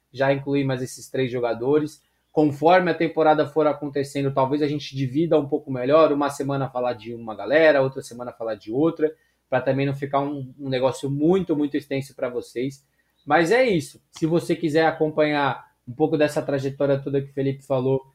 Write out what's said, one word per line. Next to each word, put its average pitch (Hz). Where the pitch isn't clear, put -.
já 135
incluir 139
mais 131
esses -
três 131
jogadores. 123
Conforme 160
a 160
temporada 156
for 151
acontecendo, 139
talvez 135
a 147
gente 139
divida 147
um 143
pouco 147
melhor, 143
uma 143
semana 139
falar 123
de 113
uma 113
galera, 139
outra 135
semana 123
falar 113
de 104
outra, 156
pra 127
também 135
não 139
ficar 139
um, 139
um 139
negócio 131
muito, 160
muito 147
extenso 135
pra 131
vocês. 123
Mas 160
é 254
isso. 185
Se -
você 165
quiser 160
acompanhar 151
um 123
pouco 156
dessa 147
trajetória 139
toda 139
que 139
o -
Felipe 135
falou, 131